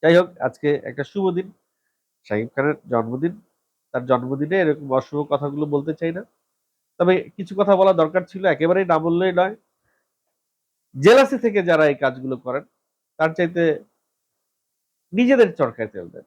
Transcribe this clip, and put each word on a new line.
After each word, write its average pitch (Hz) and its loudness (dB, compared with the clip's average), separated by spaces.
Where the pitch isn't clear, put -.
যাই 165 6
হোক, 180 2
আজকে 147 -2
একটা 139 -8
শুভ 190 -4
দিন, 185 -8
সাকিব 107 -4
খানের 143 0
জন্মদিন। 123 -4
তার 123 -8
জন্মদিনে 135 -2
এরকম 151 -2
অশুভ 143 -4
কথাগুলো 143 -4
বলতে 147 -2
চাই 165 -6
না, 190 -10
তবে 180 2
কিছু 190 -12
কথা 196 4
বলা 190 4
দরকার 170 0
ছিল, 190 -6
একেবারেই 175 2
না 170 0
বললেই 170 0
নয়। 190 0
জেলাসি 254 6
থেকে 202 0
যারা 160 2
এই 143 2
কাজগুলো 131 -4
করেন, 127 -8
তার 160 -2
চাইতে 170 -2
নিজেদের 240 4
চরকায় 117 -4
তেল 90 -14
দেন। - -20